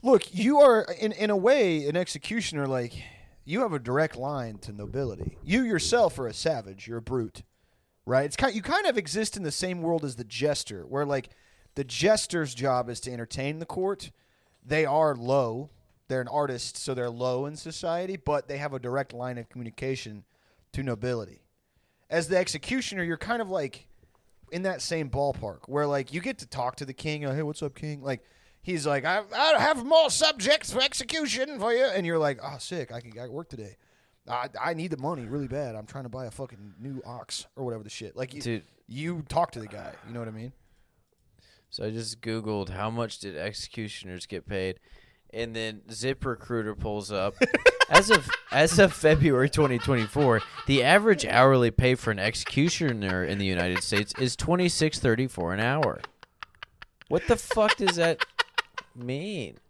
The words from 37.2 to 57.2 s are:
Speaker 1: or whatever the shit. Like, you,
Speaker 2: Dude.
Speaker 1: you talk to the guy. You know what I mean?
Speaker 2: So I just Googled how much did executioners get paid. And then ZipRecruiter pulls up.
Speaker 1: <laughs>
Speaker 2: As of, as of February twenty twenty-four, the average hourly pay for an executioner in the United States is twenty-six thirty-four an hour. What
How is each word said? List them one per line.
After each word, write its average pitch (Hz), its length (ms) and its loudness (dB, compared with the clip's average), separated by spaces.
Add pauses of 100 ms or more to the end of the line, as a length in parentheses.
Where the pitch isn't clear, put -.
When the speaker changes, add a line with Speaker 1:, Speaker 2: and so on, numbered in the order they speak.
Speaker 1:
or 135 80 -8
whatever 113 180 -6
the 104 60 -16
shit. - 260 -14
Like, 131 200 -8
you, 147 80 -12
Speaker 2:
Dude. 113 220 -4 (220)
Speaker 1:
you 156 440 -6
talk 165 220 0
to 120 80 -12
the 107 80 -12
guy. - 260 -14 (120)
You 113 60 -14
know 120 60 -8
what 117 100 -8
I 110 40 -10
mean? 113 200 -12 (1160)
Speaker 2:
So - 160 -6
I 110 40 -2
just 113 300 -8
Googled 107 480 -4
how 98 220 -4
much 117 300 -6
did 98 180 -10
executioners 98 880 -8
get 92 200 -10
paid. 95 340 -4 (540)
And 113 220 -6
then 110 320 -6
ZipRecruiter 113 880 -4
pulls 104 320 -4
up. 98 300 0
Speaker 1:
<laughs> - 40 8 (440)
Speaker 2:
As - 220 8
of, - 160 6 (240)
as 165 280 4
of 196 160 10
February 147 560 6
twenty 139 280 2
twenty-four, 120 640 4 (260)
the 135 160 6
average 196 440 6
hourly 123 440 8
pay 127 240 4
for 117 160 -2
an 101 80 0
executioner 110 1040 0
in 87 140 0
the 98 80 0
United 90 380 0
States 104 360 -2
is 127 160 0
twenty-six 170 640 2
thirty-four 113 540 0
an 98 80 -2
hour. 127 400 0 (1080)
What - 180 0